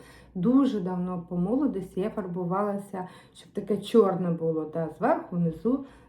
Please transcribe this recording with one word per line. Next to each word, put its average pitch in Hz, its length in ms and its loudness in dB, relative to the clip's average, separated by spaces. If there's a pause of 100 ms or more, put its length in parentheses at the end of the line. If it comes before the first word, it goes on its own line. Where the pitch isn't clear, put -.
(360)
дуже 226 440 4
давно 180 500 -4
по 180 80 -4
молодості 190 600 0
я 208 100 0
фарбувалася, 190 960 -4 (260)
щоб - 200 -20
таке 208 240 -2
чорне 185 540 4
було, 160 420 -2
да, 165 240 -2
зверху, 254 380 0
внизу. 175 500 0 (240)